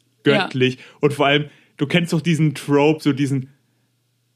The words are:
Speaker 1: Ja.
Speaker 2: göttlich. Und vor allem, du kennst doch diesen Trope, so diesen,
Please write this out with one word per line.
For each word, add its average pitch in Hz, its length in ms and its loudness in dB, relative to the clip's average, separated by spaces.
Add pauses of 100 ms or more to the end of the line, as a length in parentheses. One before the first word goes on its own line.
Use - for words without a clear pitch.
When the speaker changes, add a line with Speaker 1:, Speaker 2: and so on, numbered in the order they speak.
(260)
Speaker 1:
Ja. 196 200 2
Speaker 2:
göttlich. 127 320 -2 (240)
Und 139 120 2
vor 143 120 0
allem, 143 200 2 (320)
du 147 100 -4
kennst 175 260 -2
doch 160 80 0
diesen 156 340 0
Trope, 143 460 2
so 147 120 0
diesen, 131 360 -4 (880)